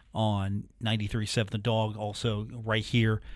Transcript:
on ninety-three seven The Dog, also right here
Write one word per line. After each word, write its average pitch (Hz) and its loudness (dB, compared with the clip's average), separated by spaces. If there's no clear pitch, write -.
on 101 0
ninety-three 107 0
seven 110 0
The 110 -2
Dog, 110 2
also 107 -2
right 110 0
here 110 4